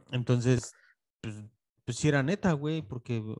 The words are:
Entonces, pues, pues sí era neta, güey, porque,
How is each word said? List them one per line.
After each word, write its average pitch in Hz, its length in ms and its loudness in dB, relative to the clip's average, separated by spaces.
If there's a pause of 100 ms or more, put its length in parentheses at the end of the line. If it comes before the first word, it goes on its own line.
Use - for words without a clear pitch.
(120)
Entonces, 123 640 2 (480)
pues, 107 220 -10 (420)
pues 123 120 -4
sí 151 100 2
era 143 160 4
neta, 185 300 2
güey, 151 280 -2
porque, 117 420 -6 (160)